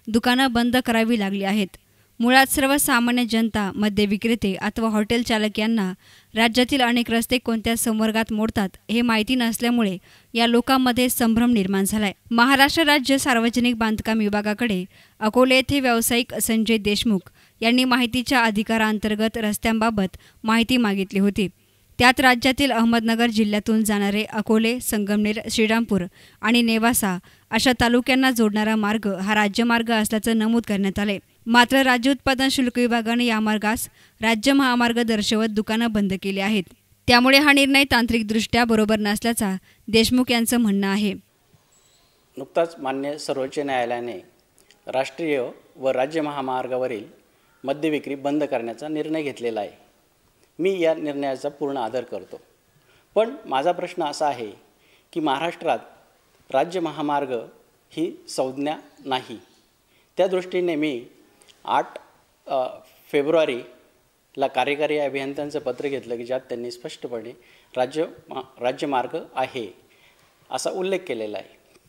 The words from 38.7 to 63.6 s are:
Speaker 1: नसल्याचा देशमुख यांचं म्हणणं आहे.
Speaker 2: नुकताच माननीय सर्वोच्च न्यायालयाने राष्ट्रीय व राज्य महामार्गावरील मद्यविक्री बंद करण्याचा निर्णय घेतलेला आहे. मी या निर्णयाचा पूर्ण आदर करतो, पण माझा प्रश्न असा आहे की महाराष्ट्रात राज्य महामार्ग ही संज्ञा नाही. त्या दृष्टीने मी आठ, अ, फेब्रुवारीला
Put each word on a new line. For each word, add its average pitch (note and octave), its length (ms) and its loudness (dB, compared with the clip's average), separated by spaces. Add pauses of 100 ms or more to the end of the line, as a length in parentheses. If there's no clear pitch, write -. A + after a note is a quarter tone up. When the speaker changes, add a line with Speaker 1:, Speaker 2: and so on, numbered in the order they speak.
Speaker 1:
नसल्याचा G#3+ 560 -2 (320)
देशमुख A3+ 440 2
यांचं A#3 260 0
म्हणणं G3+ 300 2
आहे. G3 260 -2 (1200)
Speaker 2:
नुकताच E3 420 -2
माननीय C#3 380 -6
सर्वोच्च C3+ 420 -6
न्यायालयाने A#2+ 640 -4 (640)
राष्ट्रीय C3+ 560 -2 (320)
व C3 140 -4
राज्य C#3 320 -2
महामार्गावरील B2+ 840 -4 (600)
मद्यविक्री C#3+ 520 -4
बंद C#3+ 280 -2
करण्याचा A#2 440 -6
निर्णय D#3 340 -4
घेतलेला A#2 380 -6
आहे. - 320 -10 (680)
मी F#3 200 -2
या D#3+ 140 2
निर्णयाचा C#3+ 560 -6
पूर्ण C#3+ 280 -6
आदर A#2+ 240 -4
करतो, G#2+ 400 -12 (760)
पण A3+ 140 2 (160)
माझा D3 260 0
प्रश्न F3 320 -6
असा D3 240 -4
आहे B2 240 -6 (600)
की E3+ 60 -6
महाराष्ट्रात D3+ 600 -2 (760)
राज्य E3+ 260 0
महामार्ग D3 540 -4 (560)
ही - 400 -8
संज्ञा C#3 480 -6 (280)
नाही. B2+ 320 -6 (800)
त्या F3+ 100 2
दृष्टीने F3+ 480 -2
मी D3 260 -4 (640)
आठ, C#3 200 0 (600)
अ, B2+ 200 -4 (440)
फेब्रुवारीला C#3+ 1400 -4